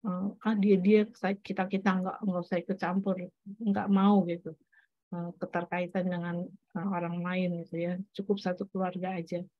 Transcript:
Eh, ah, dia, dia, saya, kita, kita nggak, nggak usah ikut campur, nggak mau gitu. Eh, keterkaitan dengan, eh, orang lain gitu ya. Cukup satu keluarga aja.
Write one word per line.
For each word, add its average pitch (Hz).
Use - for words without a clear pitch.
Eh, 190
ah, 220
dia, 196
dia, 208
saya, 190
kita, 190
kita 190
nggak, 185
nggak 180
usah 180
ikut 196
campur, 185
nggak 202
mau 196
gitu. 170
Eh, 175
keterkaitan 180
dengan, 175
eh, 175
orang 170
lain 180
gitu 170
ya. 175
Cukup 202
satu 196
keluarga 185
aja. 170